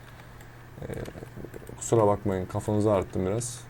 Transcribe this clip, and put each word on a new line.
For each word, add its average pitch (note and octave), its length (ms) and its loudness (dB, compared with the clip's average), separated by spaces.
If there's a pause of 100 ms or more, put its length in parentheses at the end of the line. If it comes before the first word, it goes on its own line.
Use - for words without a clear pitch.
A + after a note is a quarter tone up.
(840)
Ee, - 40 -8 (880)
kusura A2 300 6
bakmayın, G2+ 400 2
kafanızı G#2 460 2
ağrıttım F#2+ 340 2
biraz. A2 440 -2